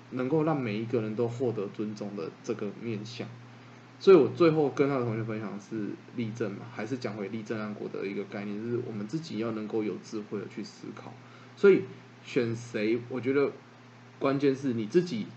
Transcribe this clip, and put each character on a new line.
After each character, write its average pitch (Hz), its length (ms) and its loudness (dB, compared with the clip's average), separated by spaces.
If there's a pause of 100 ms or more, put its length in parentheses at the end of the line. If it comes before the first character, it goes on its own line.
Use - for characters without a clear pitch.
能 127 180 -2
够 156 160 2
让 156 160 0
每 107 180 -2
一 113 80 -4
个 120 160 0
人 110 140 -4
都 117 120 2
获 120 240 -2
得 101 160 -2
尊 107 280 -6
重 104 220 -8
的 80 140 -6 (120)
这 117 120 -2
个 107 120 -6 (140)
面 110 240 -6
向。 - 220 -10 (720)
所 196 120 8
以 180 60 12
我 123 120 8
最 165 200 6
后 156 180 4
跟 139 220 2
他 139 80 0
的 120 80 0
同 110 100 -2
学 113 80 -2
分 107 160 -4
享 101 220 -8
是 107 280 -6 (260)
例 110 200 -2
证 107 180 -2
嘛， 104 200 -10
还 104 100 -8
是 123 140 -4
讲 113 160 -6
回 101 140 -4
立 110 160 -6
正 110 160 -4
安 107 160 -4
国 104 120 -6
的 98 200 -6
一 101 80 -4
个 101 80 -4
概 101 220 -8
念， 104 140 -6
就 113 80 -6
是 120 200 -2
我 110 40 -8
们 104 140 -6
自 160 140 -4
己 113 180 -8
要 113 140 -2
能 107 160 -4
够 107 160 0
有 98 100 -2 (100)
智 110 180 -8
慧 104 180 -6
的 92 80 -8
去 104 160 -8
思 - 320 -14
考。 - 180 -14 (420)
所 202 140 8
以 170 140 8 (420)
选 117 300 0
谁， 113 440 0 (100)
我 127 120 -6
觉 127 100 0
得 139 200 4 (680)
关 139 220 2
键 139 160 4
是 131 180 0
你 110 140 -2
自 170 160 6
己 120 320 -2